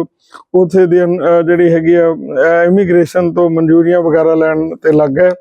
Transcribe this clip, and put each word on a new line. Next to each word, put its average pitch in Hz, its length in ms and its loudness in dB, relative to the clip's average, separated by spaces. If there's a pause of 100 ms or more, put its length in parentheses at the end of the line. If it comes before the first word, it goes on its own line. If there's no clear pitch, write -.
(540)
ਉੱਥੇ 185 320 2
ਦੀ, 175 180 2
ਅਹ, 170 420 0
ਜਿਹੜੀ 170 280 2
ਹੈਗੀ 165 200 0
ਆ, 165 180 2
ਅਹ, 151 540 -2
ਇਮੀਗ੍ਰੇਸ਼ਨ 175 680 0
ਤੋਂ 175 160 0
ਮਨਜ਼ੂਰੀਆਂ 165 520 0
ਵਗੈਰਾ 160 340 0
ਲੈਣ 160 400 -2
ਤੇ 160 160 -2
ਲੱਗ 151 180 2
ਗਏ। 175 200 0 (120)